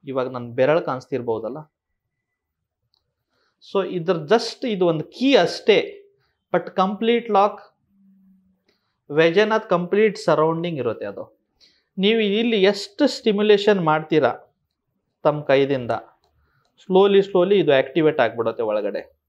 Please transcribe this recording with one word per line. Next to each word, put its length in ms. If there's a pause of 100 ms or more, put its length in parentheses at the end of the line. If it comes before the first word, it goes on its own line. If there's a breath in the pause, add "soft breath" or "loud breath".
ಇವಾಗ 260
ನನ್ 200
ಬೆರಳು 300
ಕಾಣಿಸ್ತಿರ್ಬೋದಲ್ಲ. 760 (2250)
So 180
ಇದ್ರ 240
just 560
ಇದು 160
ಒಂದು 180
ಕೀ 320
ಅಷ್ಟೇ, 720 (460)
but 180
ಕಂಪ್ಲೀಟ್ 580
ಲಾಕ್, 480 (1300)
ವೆಜೈನಾದ 580
ಕಂಪ್ಲೀಟ್ 480
ಸರೌಂಡಿಂಗ್ 600
ಇರುತ್ತೆ 260
ಅದು. 340 (580 soft breath)
ನೀವು 220
ಇಲ್ಲಿ 440
ಎಷ್ಟು 440
ಸ್ಟಿಮ್ಯುಲೇಷನ್ 720
ಮಾಡ್ತೀರಾ 540 (920)
ತಮ್ಮ 180
ಕೈದಿಂದ, 500 (960)
slowly, 400
slowly 280
ಇದು 180
ಆಕ್ಟಿವೇಟ್ 460
ಆಗ್ಬಿಡುತ್ತೆ 440
ಒಳಗಡೆ. 640